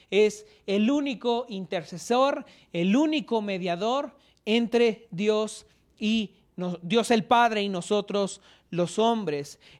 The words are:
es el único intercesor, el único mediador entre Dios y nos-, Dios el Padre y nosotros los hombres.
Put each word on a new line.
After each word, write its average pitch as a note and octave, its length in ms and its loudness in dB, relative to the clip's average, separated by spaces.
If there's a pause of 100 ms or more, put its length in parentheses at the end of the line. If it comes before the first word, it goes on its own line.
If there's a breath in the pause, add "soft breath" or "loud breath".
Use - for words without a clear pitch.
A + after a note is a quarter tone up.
(100)
es G#3 360 2 (200 loud breath)
el G#3 240 2
único B3 600 -2
intercesor, G#3 960 -2 (260 loud breath)
el F#3 240 2
único C#4 460 0
mediador G3+ 720 -4 (300 soft breath)
entre A#3 640 0
Dios G#3+ 560 -2 (320 soft breath)
y A3 380 -2 (200)
nos-, F3+ 240 -6
Dios G3 300 0
el A3+ 140 4
Padre A#3 380 4
y G3+ 60 -4
nosotros G3 720 -2 (300 soft breath)
los E3+ 280 -2
hombres. G3+ 600 0 (220 loud breath)